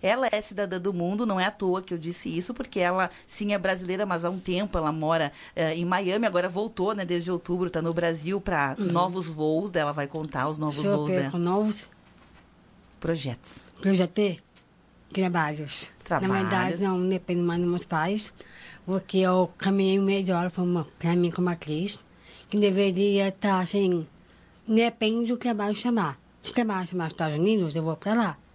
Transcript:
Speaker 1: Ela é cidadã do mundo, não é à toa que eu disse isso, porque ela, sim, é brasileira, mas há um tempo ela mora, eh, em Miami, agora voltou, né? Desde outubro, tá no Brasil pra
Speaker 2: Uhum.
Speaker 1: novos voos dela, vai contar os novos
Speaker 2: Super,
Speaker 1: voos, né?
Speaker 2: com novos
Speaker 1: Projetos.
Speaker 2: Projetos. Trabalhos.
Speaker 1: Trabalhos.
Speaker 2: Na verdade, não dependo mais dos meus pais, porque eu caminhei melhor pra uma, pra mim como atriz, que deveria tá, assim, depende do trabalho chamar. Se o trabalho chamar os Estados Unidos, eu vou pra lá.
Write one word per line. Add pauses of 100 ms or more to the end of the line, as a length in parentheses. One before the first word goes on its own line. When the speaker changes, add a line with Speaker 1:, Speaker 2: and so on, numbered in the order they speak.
Speaker 1:
Ela
é
cidadã
do
mundo,
não
é
à
toa
que
eu
disse
isso,
porque
ela, (160)
sim,
é
brasileira,
mas
há
um
tempo
ela
mora, (220)
eh,
em
Miami,
agora
voltou,
né?
Desde
outubro,
tá
no
Brasil
pra
Speaker 2:
Uhum.
Speaker 1:
novos
voos
dela,
vai
contar
os
novos
Speaker 2:
Super,
Speaker 1:
voos,
né?
Speaker 2:
com
novos (1120)
Speaker 1:
Projetos. (160)
Speaker 2:
Projetos. (760)
Trabalhos. (140)
Speaker 1:
Trabalhos.
Speaker 2:
Na
verdade,
não
dependo
mais
dos
meus
pais, (500)
porque
eu
caminhei
melhor
pra
uma, (120)
pra
mim
como
atriz, (480)
que
deveria
tá,
assim, (600)
depende
do
trabalho
chamar. (240)
Se
o
trabalho
chamar
os
Estados
Unidos,
eu
vou
pra
lá. (180)